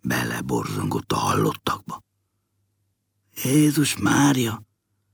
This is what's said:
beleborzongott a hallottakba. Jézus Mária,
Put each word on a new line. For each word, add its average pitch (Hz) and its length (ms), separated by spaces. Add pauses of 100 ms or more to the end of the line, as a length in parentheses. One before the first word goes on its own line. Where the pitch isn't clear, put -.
beleborzongott 60 1080
a - 40
hallottakba. - 880 (1400)
Jézus 143 540
Mária, 120 640 (500)